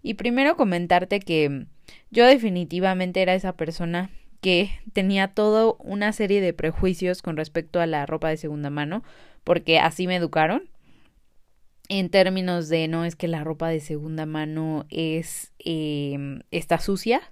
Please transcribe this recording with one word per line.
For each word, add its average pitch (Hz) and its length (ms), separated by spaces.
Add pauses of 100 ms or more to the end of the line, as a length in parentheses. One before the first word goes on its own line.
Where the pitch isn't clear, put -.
Y 220 140
primero 269 400
comentarte 180 640
que 147 480 (420)
yo 233 160
definitivamente 185 960
era 185 140
esa 190 220
persona 170 520 (360)
que 185 240 (240)
tenía 196 360
toda 214 500
una 208 340
serie 202 260
de 175 140
prejuicios 180 720
con 165 120
respecto 160 440
a 165 80
la 147 180
ropa 160 240
de 160 80
segunda 147 320
mano, 151 340 (400)
porque 165 360
así 165 260
me 180 120
educaron, 170 520 (1200)
en 190 220
términos 185 580
de, 160 180
"No, 165 180
es 170 100
que 175 120
la 165 160
ropa 160 260
de 160 100
segunda 156 480
mano 156 640
es, 160 640
em, 143 840 (100)
está 170 260
sucia" 220 440 (100)